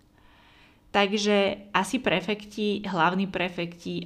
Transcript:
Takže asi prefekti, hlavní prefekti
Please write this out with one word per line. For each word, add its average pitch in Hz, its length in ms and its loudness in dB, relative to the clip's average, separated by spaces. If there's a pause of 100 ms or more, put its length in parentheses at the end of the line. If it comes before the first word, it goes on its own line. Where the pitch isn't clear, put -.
(920)
Takže 202 800 2
asi 190 320 0
prefekti, 208 800 -2
hlavní 185 480 2
prefekti 175 760 -4